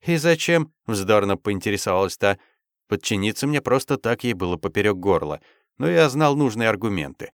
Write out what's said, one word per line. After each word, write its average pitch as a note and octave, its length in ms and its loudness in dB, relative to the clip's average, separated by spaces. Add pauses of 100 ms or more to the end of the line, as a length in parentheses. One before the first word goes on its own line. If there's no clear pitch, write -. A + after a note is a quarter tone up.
«И E3+ 120 0
зачем?» — D#3+ 560 0 (140)
вздорно G2+ 500 2
поинтересовалась G2 800 -2
та. G2 200 2 (520)
Подчиниться G#2 560 -4
мне C#3+ 160 0
просто C3 360 -2
так A#2 260 -4
ей A#2+ 100 -2
было F2 240 -4
поперёк G2 420 -2
горла. D#2 400 0 (400)
Но D3 100 -2
я E3 200 4
знал C#3+ 260 2
нужные A#2 340 0
аргументы. F#2+ 680 -4